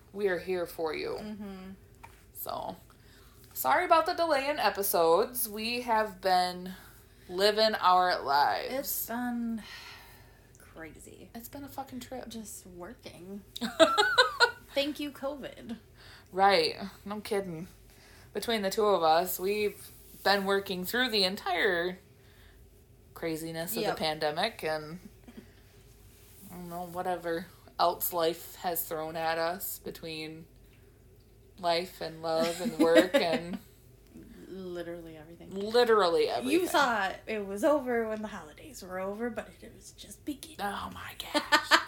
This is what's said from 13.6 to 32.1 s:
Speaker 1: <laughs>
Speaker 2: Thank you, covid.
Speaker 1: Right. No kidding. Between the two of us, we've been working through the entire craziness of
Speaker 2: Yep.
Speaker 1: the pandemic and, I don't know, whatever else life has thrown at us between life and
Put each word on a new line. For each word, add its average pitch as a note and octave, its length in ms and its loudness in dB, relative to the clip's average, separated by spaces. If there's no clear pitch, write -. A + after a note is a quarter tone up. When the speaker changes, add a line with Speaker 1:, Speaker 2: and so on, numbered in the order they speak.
Speaker 1:
<laughs> - 680 2
Speaker 2:
Thank C#4+ 240 -2
you, D4 100 -6
covid. C4 680 -10
Speaker 1:
Right. F#3+ 460 4
No G#3 140 -8
kidding. F#3 480 -4
Between G#3+ 300 -2
the F#3+ 80 0
two G#3 140 2
of G3 180 6
us, E3 380 4
we've G3+ 360 0
been G3 220 2
working G3 400 0
through B3 240 0
the G#3+ 160 4
entire F#3+ 720 0
craziness E3 640 -6
of - 60 -2
Speaker 2:
Yep. F#3 140 0
Speaker 1:
the - 40 -8
pandemic D#3 600 -2
and, D#3 380 -6
I F3+ 60 -16
don't F3 160 -12
know, F3 220 -8
whatever F3 540 -2
else F3 320 2
life E3 500 0
has F3 200 -2
thrown D#3+ 340 -6
at D#3+ 200 0
us E3+ 480 -4
between D#3+ 600 -10
life F3 420 -2
and D#3+ 220 -10